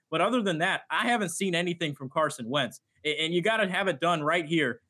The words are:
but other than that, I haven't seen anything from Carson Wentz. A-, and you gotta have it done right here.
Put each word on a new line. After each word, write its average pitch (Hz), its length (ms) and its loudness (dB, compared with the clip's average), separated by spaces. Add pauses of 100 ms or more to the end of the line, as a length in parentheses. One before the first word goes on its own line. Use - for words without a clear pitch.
but 160 120 -2
other 233 200 2
than 185 180 0
that, 175 300 0
I 208 200 0
haven't 214 220 0
seen 190 260 -2
anything 170 400 -2
from 131 140 -12
Carson 143 380 -2
Wentz. 127 320 -2 (240)
A-, 151 200 -2
and 165 100 -2
you 175 80 2
gotta 214 260 2
have 190 200 0
it 147 120 -2
done 170 220 2
right 160 240 0
here. 147 440 0